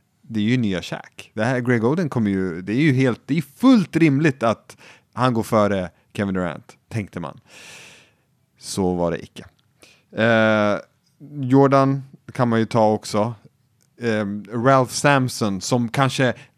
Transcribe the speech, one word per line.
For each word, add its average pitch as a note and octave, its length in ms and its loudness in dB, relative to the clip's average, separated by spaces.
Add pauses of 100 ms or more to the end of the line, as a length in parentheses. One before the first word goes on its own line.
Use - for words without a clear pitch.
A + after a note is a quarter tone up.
(240)
det A2 180 -6
är G#2 40 0
ju A#2+ 120 2
nya G2 260 -2
Shaq. - 520 -14
Det G#2+ 100 -2
här, B2+ 160 -2
Greg A#2+ 240 0
Oden D#3 240 0
kommer A2 220 0
ju, F#2 320 -4
det G2 100 -6
är B2 80 0
ju D#3 120 4
helt, B2+ 340 0
det D3+ 120 -2
är E3 40 -4 (140)
fullt A#3 400 4
rimligt D#3 460 2
att - 340 -2 (360)
han B2 220 0
går A2+ 80 0
före G2+ 480 0 (240)
Kevin G2 200 -4
Durant, F2 420 -6 (120)
tänkte F#2+ 320 -8
man. D#2+ 200 -12 (1160)
Så F2+ 360 -4
var F2 160 -2
det E2+ 140 -8
icke. - 200 -20 (720)
Eh, A2 600 2 (640)
Jordan C3+ 600 4 (300)
kan B2 160 -2
man A2+ 100 2
ju A2+ 80 0
ta G#2+ 260 2
också. G#2+ 420 -4 (680)
Eh, G#2+ 260 -2 (380)
Ralph C3 280 4
Sampson, B2+ 680 0
som A#2+ 280 -2
kanske C3 460 0 (240)